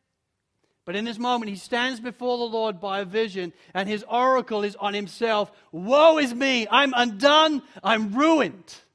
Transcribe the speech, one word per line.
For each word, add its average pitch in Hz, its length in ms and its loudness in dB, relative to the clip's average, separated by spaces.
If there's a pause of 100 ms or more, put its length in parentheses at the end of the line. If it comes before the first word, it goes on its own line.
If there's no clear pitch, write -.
(840)
but 175 100 -8
in 214 100 -4
this 233 120 -8
moment 240 320 -4
he 202 60 -8
stands 240 460 -4
before 247 360 -6
the 240 60 -4
Lord 220 380 -4
by 196 180 -6
a 202 60 -6
vision, 185 480 -4 (200)
and 190 140 -4
his 214 160 -6
oracle 240 600 0
is 202 120 -4
on 202 180 -4
himself. 208 580 -2 (200)
"Woe 285 460 4
is 269 160 0
me! 247 360 -2
I'm 269 260 4
undone! 277 680 2 (180)
I'm 220 320 -2
ruined!" 254 640 0 (200)